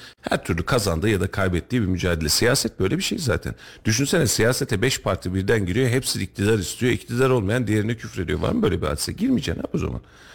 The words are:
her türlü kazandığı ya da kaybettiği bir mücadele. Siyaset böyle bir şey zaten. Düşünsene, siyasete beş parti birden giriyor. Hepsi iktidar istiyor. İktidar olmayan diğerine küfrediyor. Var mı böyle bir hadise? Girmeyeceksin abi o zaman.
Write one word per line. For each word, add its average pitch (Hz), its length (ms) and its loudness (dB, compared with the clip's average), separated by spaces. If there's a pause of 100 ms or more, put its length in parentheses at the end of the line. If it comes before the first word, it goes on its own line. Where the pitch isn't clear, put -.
(220)
her - 220 -4
türlü 85 180 -2
kazandığı 101 460 0
ya 98 120 2
da 101 100 -2
kaybettiği 95 520 0
bir 95 40 0
mücadele. 87 420 0
Siyaset 117 520 0
böyle 123 180 0
bir 190 40 -4
şey - 160 -2
zaten. 104 360 -2 (300)
Düşünsene, 143 420 2
siyasete 110 560 2
beş 131 200 0
parti 95 320 -2
birden 101 320 2
giriyor. 123 220 2
Hepsi 117 340 -2
iktidar 104 360 2
istiyor. 117 340 0
İktidar 120 380 0
olmayan 117 360 2
diğerine 107 300 0
küfrediyor. 85 440 -4
Var - 120 0
mı 233 100 2
böyle 90 200 0
bir - 40 -2
hadise? 76 260 -4
Girmeyeceksin 240 480 -2
abi - 140 -8
o 170 40 0
zaman. 69 220 -4 (340)